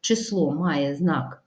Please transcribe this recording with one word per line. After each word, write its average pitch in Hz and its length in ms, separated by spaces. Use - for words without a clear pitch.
число 190 540
має 147 420
знак 151 500